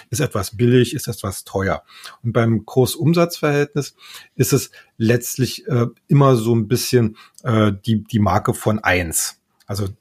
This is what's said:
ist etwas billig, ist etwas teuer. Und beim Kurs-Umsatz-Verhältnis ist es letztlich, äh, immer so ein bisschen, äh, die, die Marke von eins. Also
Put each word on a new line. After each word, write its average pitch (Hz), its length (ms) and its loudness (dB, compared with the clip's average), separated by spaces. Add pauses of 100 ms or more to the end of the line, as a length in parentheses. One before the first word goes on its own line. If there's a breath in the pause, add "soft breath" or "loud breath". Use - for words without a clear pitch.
(100)
ist 113 100 -4
etwas 107 360 -4
billig, 123 380 4
ist 131 140 -8
etwas 104 340 -8
teuer. 95 400 -4 (400 loud breath)
Und 110 120 -4
beim 113 320 2
Kurs-Umsatz-Verhältnis 147 1300 0 (400 loud breath)
ist 131 160 0
es - 180 0 (280 loud breath)
letztlich, 117 680 -2
äh, 120 200 0 (200)
immer 139 300 4
so 117 180 0
ein 107 140 0
bisschen, 117 480 0 (260 loud breath)
äh, 107 300 2
die, 107 320 -2
die 110 160 -2
Marke 107 340 0
von 107 240 -2
eins. 90 600 -4 (260)
Also 98 220 -6 (120)